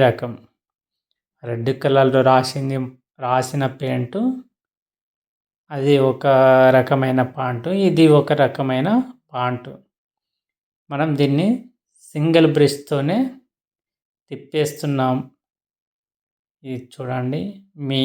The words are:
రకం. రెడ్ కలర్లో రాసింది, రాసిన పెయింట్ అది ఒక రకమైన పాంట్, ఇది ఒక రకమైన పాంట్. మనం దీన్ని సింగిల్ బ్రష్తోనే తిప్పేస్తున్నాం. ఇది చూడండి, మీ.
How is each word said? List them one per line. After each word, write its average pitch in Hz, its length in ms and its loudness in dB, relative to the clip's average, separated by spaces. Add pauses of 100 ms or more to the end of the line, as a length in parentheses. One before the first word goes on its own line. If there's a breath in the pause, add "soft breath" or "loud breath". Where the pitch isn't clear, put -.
రకం. 120 260 -4 (1160)
రెడ్ 117 240 -4 (100)
కలర్లో 135 380 2 (100)
రాసింది, 135 480 -2 (460)
రాసిన 127 400 -4 (160)
పెయింట్ 127 360 -6 (1500)
అది 143 240 0 (160)
ఒక 127 160 -6 (500)
రకమైన 131 440 0 (140)
పాంట్, 123 340 -8 (200)
ఇది 160 180 4 (140)
ఒక 147 120 -2 (120)
రకమైన 131 440 -2 (440)
పాంట్. 123 360 -6 (1200)
మనం 151 180 -2 (100)
దీన్ని 143 280 2 (640)
సింగిల్ 160 420 4
బ్రష్తోనే 147 640 0 (1120)
తిప్పేస్తున్నాం. 139 880 -4 (1500)
ఇది 127 120 -10 (140)
చూడండి, 127 480 -6 (460)
మీ. 135 160 -2